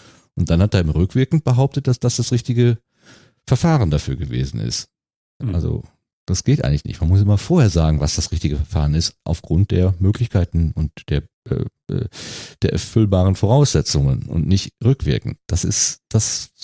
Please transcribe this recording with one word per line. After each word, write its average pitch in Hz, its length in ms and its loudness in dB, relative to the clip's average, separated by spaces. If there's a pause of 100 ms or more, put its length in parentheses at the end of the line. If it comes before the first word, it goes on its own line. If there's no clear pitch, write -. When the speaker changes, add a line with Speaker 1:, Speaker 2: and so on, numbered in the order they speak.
(340)
Speaker 1:
Und 82 160 -2
dann 85 100 4
hat 101 140 2
er 95 60 4
im 80 100 0
rückwirkend 127 540 0
behauptet, 135 420 0
dass 123 140 0
das 120 160 0
das 120 160 -4
richtige 120 460 2 (680)
Verfahren 135 440 2
dafür 69 260 -2
gewesen 62 440 -6
ist. 58 280 -6 (540)
Speaker 2:
Mhm. 104 120 -4
Speaker 1:
Also 80 280 -2 (440)
das - 180 -2
geht 135 200 2
eigentlich - 200 0
nicht. - 160 -10
Man 80 80 0
muss 98 140 6
immer 101 160 4
vorher 156 320 2
sagen, 78 300 2
was 73 140 0
das - 160 -4
richtige 76 260 -2
Verfahren 73 380 0
ist, 82 200 -2 (100)
aufgrund 87 460 -2
der 90 280 2
Möglichkeiten 87 760 0
und 78 160 -4 (180)
der, 71 140 -2 (260)
äh, - 160 -4 (280)
äh, - 140 -2 (560)
der - 120 0
erfüllbaren 95 640 2
Voraussetzungen 78 880 2
und 73 220 -4
nicht 95 280 0 (100)
rückwirkend. - 640 -2
Das - 180 -2
ist - 360 -4 (100)
das, - 400 -2 (140)